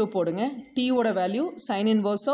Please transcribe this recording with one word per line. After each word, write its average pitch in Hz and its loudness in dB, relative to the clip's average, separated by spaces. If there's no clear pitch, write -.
two 214 0
போடுங்க. 175 0
t-ஓட 247 2
வேல்யூ 202 0
sin 208 0
inverse 208 0